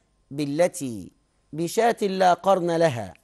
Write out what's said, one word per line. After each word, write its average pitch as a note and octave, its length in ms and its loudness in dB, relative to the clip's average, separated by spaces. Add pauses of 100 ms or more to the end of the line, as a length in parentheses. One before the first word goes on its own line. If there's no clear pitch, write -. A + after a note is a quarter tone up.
(300)
بالتي، C#3+ 840 -4 (400)
بشاة G#3+ 500 0
لا F#3+ 320 2
قرن F3 420 2
لها، A#2 480 0